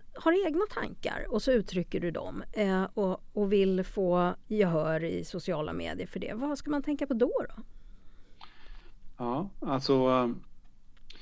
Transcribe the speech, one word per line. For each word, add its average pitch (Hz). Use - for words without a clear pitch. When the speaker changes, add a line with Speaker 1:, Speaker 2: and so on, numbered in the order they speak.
Speaker 1:
har 359
egna 330
tankar -
och 214
så 262
uttrycker 180
du 175
dem, 160
eh, 190
och, 190
och 202
vill 190
få 180
gehör 165
i 175
sociala 165
medier 165
för -
det, -
vad 277
ska -
man 294
tänka 294
på 269
då, 240
då? -
Speaker 2:
Ja, 131
alltså, 135
eh, 127